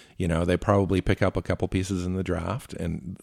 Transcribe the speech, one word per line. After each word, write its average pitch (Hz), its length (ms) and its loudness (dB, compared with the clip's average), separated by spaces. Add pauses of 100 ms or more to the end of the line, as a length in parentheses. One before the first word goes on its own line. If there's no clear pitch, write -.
(180)
You 90 100 0
know, 85 180 2
they 87 120 4
probably 95 420 4
pick 95 220 0
up 95 160 2
a 92 60 -2
couple 92 240 -2
pieces 92 360 -2
in 92 120 -2
the 92 80 -2
draft, 87 500 -4
and 85 500 -6